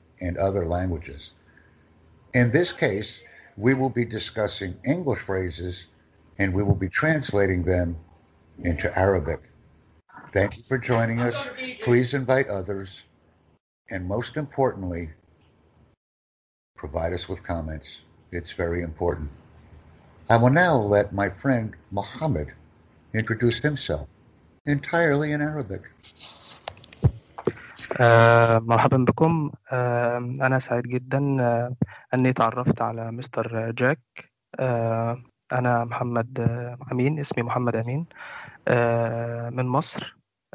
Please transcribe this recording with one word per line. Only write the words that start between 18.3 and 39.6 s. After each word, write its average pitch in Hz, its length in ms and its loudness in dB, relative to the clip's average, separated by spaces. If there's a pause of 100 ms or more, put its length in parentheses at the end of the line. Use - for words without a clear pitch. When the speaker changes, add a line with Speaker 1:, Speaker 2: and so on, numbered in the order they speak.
Speaker 1:
It's 85 180 -8
very 85 300 -2
important. 80 480 -4 (1000)
I 117 60 6
will 117 140 6
now 170 260 6
let 104 380 4
my 98 160 0
friend 117 480 -2 (140)
Mohammed 98 600 -4 (640)
introduce 113 460 0
himself 82 500 -2 (560)
entirely 151 680 2
in 147 80 -2
Arabic. 143 440 -6 (2250)
Speaker 2:
آه، 117 580 8
مرحبا 117 380 4
بكم. 147 540 2 (200)
آه، 120 460 0
أنا 131 420 0
سعيد 120 240 -2
جدا، 131 580 -2
آه، 120 340 2 (380)
أني 127 200 4
تعرفت 120 480 0
على 113 300 -4
مستر 117 600 -6
جاك. 123 280 0 (600)
آه، 117 640 -2 (280)
أنا 123 340 2
محمد، 120 540 -4
آه، 120 380 -2 (140)
أمين، 135 280 0
اسمي 127 240 -4
محمد 120 320 0
أمين، 123 300 -2 (640)
آه، 117 800 0
من 127 180 -2